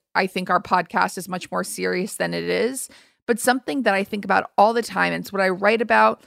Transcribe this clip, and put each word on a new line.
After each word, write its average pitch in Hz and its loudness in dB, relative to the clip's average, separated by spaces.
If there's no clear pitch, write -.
I 196 2
think 185 -4
our 180 4
podcast 185 0
is 185 -10
much 180 -10
more 185 -4
serious 180 -4
than 170 -4
it 170 -4
is. 196 -2
But 233 0
something 262 0
that 214 2
I 196 0
think 202 -8
about 196 0
all 214 6
the 233 0
time, 185 -2
and 170 -4
it's - -16
what 196 -2
I 190 2
write 202 2
about, 220 2